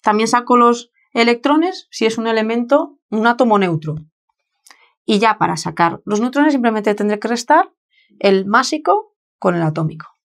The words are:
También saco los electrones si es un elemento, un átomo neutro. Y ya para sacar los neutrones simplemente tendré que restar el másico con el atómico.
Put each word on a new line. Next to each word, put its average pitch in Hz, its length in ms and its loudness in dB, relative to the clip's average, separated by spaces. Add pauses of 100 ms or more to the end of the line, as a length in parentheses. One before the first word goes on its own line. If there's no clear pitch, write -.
También 220 240 2
saco 240 280 2
los 240 360 2 (220)
electrones 254 760 0
si - 160 -6
es 220 140 -2
un 226 80 -6
elemento, 233 720 -2 (100)
un 214 160 -2
átomo 233 320 2
neutro. 156 380 -2 (1080)
Y 214 140 0
ya 220 220 2
para 170 180 -2
sacar 170 480 -2
los 208 160 -2
neutrones 277 320 0
simplemente 220 400 0
tendré 208 240 -2
que 208 100 -8
restar 240 460 0 (460)
el 196 260 2
másico 311 680 -2 (240)
con 180 160 0
el 170 80 -2
atómico. 160 460 -4 (160)